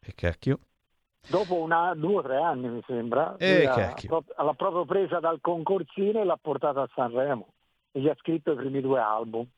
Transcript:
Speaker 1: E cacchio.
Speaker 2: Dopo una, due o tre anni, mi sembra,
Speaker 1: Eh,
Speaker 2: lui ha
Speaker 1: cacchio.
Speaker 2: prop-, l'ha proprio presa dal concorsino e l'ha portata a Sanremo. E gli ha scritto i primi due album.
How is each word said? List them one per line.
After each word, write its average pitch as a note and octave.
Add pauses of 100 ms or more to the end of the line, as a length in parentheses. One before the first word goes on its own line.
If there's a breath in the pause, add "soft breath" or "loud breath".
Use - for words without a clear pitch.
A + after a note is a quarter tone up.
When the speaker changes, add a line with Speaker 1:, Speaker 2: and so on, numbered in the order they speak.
Speaker 1:
E -
cacchio. - (640)
Speaker 2:
Dopo F#3
una, E3+
due E3+
o F3
tre C3
anni, C#3
mi A#2
sembra, B2
Speaker 1:
Eh, F#3
Speaker 2:
lui E3+
ha C3
Speaker 1:
cacchio. G2+
Speaker 2:
prop-, D#3+
l'ha D3+
proprio F3
presa F3
dal D#3+
concorsino F#3+
e G#3+
l'ha E3+
portata C#3
a B2
Sanremo. B2+ (460)
E C#3
gli C#3
ha D3+
scritto E3
i C#3+
primi C3+
due C3
album. A2+ (120)